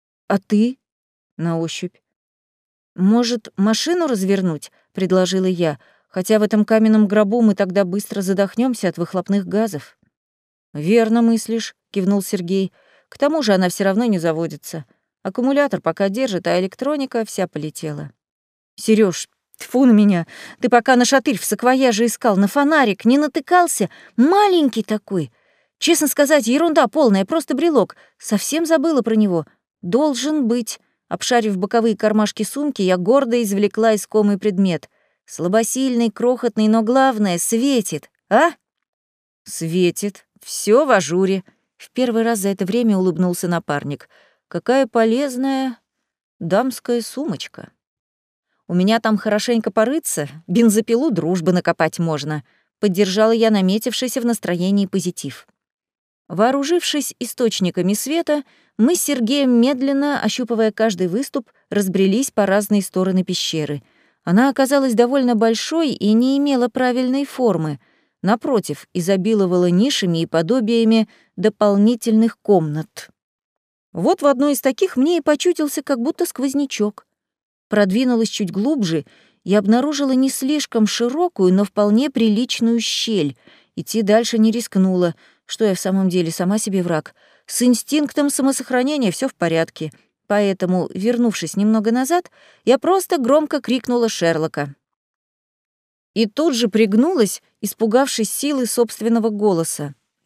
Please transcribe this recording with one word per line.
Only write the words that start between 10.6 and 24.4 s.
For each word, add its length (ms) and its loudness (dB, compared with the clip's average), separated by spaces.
«Верно 480 2
мыслишь», 540 -2
кивнул 300 0
Сергей. 500 -4
«К 80 -20
тому 260 0
же 100 2
она 160 2
всё 140 -4
равно 220 0
не 120 0
заводится. 680 -6
Аккумулятор 580 0
пока 280 -2
держит, 380 -4
а 120 0
электроника 640 -4
вся 220 -6
полетела». 640 -10
«Серёж, 540 2
тьфу 280 0
на 60 6
меня, 340 4
ты 100 -2
пока 260 4
на 100 4
шатырь 320 2
в 80 -10
саквояже 600 2
искал, 300 0
на 120 4
фонарик 580 0
не 120 4
натыкался? 720 0
Маленький 680 2